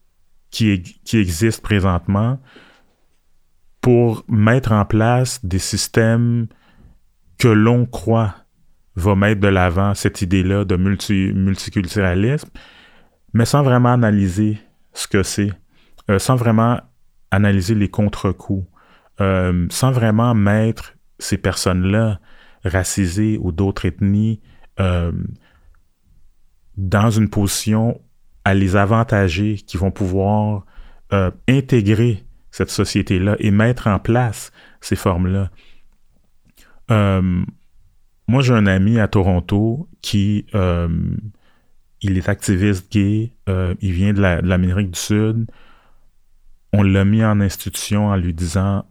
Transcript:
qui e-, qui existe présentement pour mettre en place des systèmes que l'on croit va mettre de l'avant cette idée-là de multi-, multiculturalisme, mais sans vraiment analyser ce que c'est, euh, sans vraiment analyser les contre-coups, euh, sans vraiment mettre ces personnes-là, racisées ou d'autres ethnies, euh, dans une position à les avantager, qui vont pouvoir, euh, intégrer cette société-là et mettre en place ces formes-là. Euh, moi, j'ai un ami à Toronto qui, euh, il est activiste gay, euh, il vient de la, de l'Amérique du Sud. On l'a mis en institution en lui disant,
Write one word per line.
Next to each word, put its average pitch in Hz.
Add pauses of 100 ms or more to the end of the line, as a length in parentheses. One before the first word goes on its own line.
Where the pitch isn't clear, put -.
(500)
qui 110
e-, 92 (220)
qui 117
existe 95
présentement 101 (1400)
pour 120
mettre 113
en 104
place 120
des 95
systèmes 117 (920)
que 123
l'on 113
croit 113 (640)
va 98
mettre 101
de 101
l'avant 95
cette -
idée-là 95
de 95
multi-, 95
multiculturalisme, 98 (840)
mais 127
sans 143
vraiment 123
analyser 107 (340)
ce -
que 101
c'est, 101 (580)
euh, 98
sans -
vraiment 117 (500)
analyser 101
les 101
contre-coups, 98 (540)
euh, 92
sans 131
vraiment 117
mettre 107 (240)
ces -
personnes-là, 95 (440)
racisées 98
ou 90
d'autres 98
ethnies, 101 (380)
euh, 87 (1600)
dans 101
une 107
position 110 (420)
à 98
les 98
avantager, 104
qui -
vont 92
pouvoir, 101 (460)
euh, 95 (180)
intégrer 120 (240)
cette -
société-là 98
et 104
mettre 113
en 98
place 117 (300)
ces -
formes-là. 92 (1400)
Euh, 95 (840)
moi, 131
j'ai 123
un 107
ami 98
à 98
Toronto 101 (140)
qui, 104
euh, 87 (1120)
il 98
est 92
activiste 101
gay, 107 (140)
euh, 92
il 98
vient 95
de 101
la, 90
de 87
l'Amérique 92
du -
Sud. 110 (1200)
On 101
l'a 98
mis 110
en 104
institution -
en 101
lui 90
disant, 92